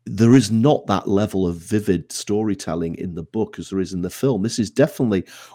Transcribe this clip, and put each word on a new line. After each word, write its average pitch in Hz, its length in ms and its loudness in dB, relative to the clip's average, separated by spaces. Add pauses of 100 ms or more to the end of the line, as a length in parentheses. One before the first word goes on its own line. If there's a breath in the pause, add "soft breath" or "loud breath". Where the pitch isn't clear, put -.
there 113 300 6
is 107 160 4
not 120 340 2
that 98 220 0
level 98 400 0
of 87 100 -4
vivid 95 540 -2
storytelling 95 840 -4
in 87 200 -8
the 82 80 -10
book - 340 -6
as 85 140 -12
there 95 80 -2
is 92 120 -4
in 90 120 -6
the 90 80 -6
film. 123 320 -2
This 113 160 -4
is 101 100 0
definitely 120 560 0 (300 loud breath)